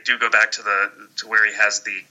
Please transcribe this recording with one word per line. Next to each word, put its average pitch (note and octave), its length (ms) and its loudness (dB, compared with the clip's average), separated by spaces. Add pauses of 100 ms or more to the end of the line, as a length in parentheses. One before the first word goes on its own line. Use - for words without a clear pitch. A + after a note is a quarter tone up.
do B2 140 0
go A#2 120 0
back G#2+ 220 4
to A#2 100 -8
the, G2+ 300 0 (240)
to - 120 -12
where A2 180 2
he G#2 80 -2
has G#2 280 0
the G2 280 -8